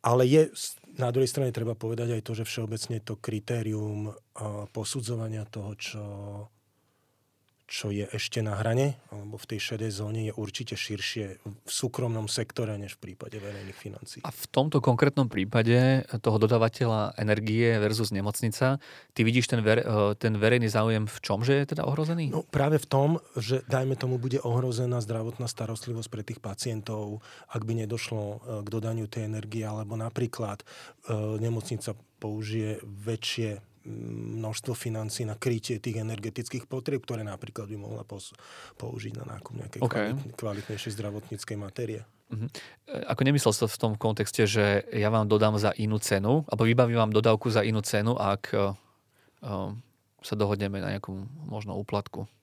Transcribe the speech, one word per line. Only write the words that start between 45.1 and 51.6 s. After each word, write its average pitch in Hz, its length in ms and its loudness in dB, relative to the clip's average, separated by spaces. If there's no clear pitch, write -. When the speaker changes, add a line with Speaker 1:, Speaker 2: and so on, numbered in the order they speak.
Speaker 2:
dodám 107 320 6
za 104 160 4
inú 107 240 0
cenu, 107 480 4
alebo 113 240 2
vybavím 117 320 6
vám 107 140 4
dodávku 110 340 6
za 110 160 4
inú 110 160 2
cenu, 107 340 2
ak, 101 380 0
e, 101 240 2
e, 110 120 -6
sa - 160 -6
dohodneme 101 400 0
na 98 160 -4
nejakom 98 240 -6
možno 107 260 -8